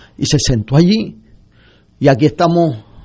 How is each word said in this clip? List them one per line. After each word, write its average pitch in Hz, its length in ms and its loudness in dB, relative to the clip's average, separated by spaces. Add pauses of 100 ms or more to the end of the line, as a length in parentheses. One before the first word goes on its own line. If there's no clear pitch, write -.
(180)
Y - 80 -4
se - 120 0
sentó 127 380 -2
allí. 196 400 0 (800)
Y 135 80 0
aquí 139 200 2
estamos, 165 500 0 (280)